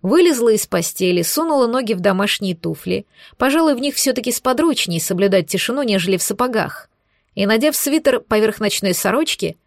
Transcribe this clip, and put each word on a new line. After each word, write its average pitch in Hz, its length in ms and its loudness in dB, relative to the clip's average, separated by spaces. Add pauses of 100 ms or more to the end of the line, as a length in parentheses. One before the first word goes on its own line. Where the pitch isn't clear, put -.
вылезла 254 480 4
из 214 160 2
постели, 175 560 0
сунула 285 460 0
ноги 233 260 -2
в 180 60 -4
домашние 190 560 0
туфли. 180 500 -6 (320)
Пожалуй, 294 380 2
в 240 40 -8
них 277 140 -2
все-таки 247 380 -2
сподручней 254 680 0
соблюдать 185 480 0
тишину, 240 360 -4
нежели 190 340 0
в 175 60 -2
сапогах. 214 680 -4 (460)
И, 196 100 -2
надев 226 300 2
свитер 285 440 2
поверх 214 400 0
ночной 196 360 -2
сорочки 190 600 -2 (120)